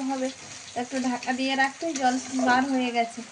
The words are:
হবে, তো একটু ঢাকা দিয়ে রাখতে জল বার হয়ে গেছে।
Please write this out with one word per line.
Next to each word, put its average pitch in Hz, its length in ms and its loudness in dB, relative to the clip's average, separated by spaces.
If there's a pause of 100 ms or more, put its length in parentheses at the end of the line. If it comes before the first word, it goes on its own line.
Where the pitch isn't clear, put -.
হবে, 262 180 0 (440)
তো - 120 -6
একটু 262 140 -4 (120)
ঢাকা 247 300 -2
দিয়ে 269 220 2
রাখতে 269 240 0 (140)
জল 254 160 4 (320)
বার 254 160 6 (100)
হয়ে 254 240 2
গেছে। 233 220 0 (120)